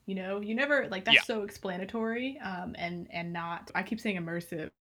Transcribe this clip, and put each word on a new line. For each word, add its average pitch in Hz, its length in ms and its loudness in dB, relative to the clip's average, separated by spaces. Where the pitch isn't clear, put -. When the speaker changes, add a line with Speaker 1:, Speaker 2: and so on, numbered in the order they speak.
Speaker 1:
you 190 100 -2
know, 190 240 0
you 208 160 0
never, 269 320 6
like, 190 160 -2
that's 233 120 10
Speaker 2:
Yeah. 220 80 4
Speaker 1:
so 220 200 0
explanatory, 226 960 -4
um, 180 380 -6
and, 175 340 -4
and 170 220 -4
not, 170 420 -4
I 190 80 4
keep 220 160 0
saying 208 160 0
immersive, 170 540 -2